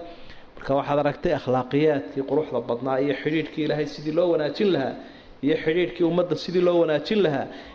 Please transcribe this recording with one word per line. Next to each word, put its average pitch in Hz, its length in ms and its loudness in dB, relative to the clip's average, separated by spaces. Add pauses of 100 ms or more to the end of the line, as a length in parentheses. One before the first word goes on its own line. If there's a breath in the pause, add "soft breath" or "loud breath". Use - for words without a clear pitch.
(520 loud breath)
Marka - 220 -6
waxaad 143 240 2
aragtay 147 360 0
akhlaaqiyaadkii 139 880 0
quruxda 139 360 0
badnaa 123 400 -2
iyo 143 140 0
xidhiidhkii 151 500 -2
Ilaahay 147 220 0
sidii 151 260 -6
loo 175 180 2
wanaajin 160 420 0
lahaa, 131 220 0 (480 loud breath)
iyo 151 140 2
xidhiidhkii 170 480 0
ummadda 170 320 2
sidii 180 240 0
loo 175 200 4
wanaajin 156 420 2
lahaa, 139 240 0 (280 loud breath)